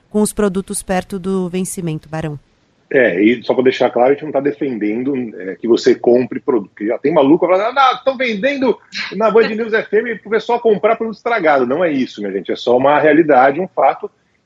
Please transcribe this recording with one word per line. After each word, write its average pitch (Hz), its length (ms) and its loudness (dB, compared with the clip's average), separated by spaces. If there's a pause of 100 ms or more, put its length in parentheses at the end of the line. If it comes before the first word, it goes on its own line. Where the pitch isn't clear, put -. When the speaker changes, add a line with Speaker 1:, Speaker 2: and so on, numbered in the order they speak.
(100)
Speaker 1:
com 208 100 0
os 208 140 -2
produtos 196 480 -4
perto 185 360 -6
do 185 300 -4
vencimento", 170 640 -8
Barão. 156 280 -8 (540)
Speaker 2:
É, 110 260 2
e 110 240 2
só 120 120 -2
pra 127 100 0
deixar 127 240 2
claro, 123 220 2
a - 20 4
gente 143 140 -4
não 147 60 -10
tá 135 80 0
defendendo, 127 760 -4 (200)
é, 92 220 -10
que - 100 -10
você 113 280 4
compre 123 460 0
produto, 110 360 -4
que 104 120 -6
já 117 100 -4
tem - 120 -2
maluco 143 360 4
falando, 185 160 2
"Ah, 233 100 -2
não, 262 320 0
tão 262 140 -2
vendendo 254 600 -2 (340)
na 208 180 0
Band 214 180 4
News 220 240 -6
F 208 240 -2
M 226 220 -2
pro 202 140 -10
pessoal 226 280 -2
comprar 214 360 2
produto 226 200 -8
estragado." 156 500 0
Não 139 160 -2
é 170 80 0
isso, 127 300 -4
minha 101 140 -6
gente, 98 180 -4
é 101 40 -4
só 120 200 2
uma 139 240 4
realidade, 147 580 4
um 185 100 -4
fato. 156 420 -2 (340)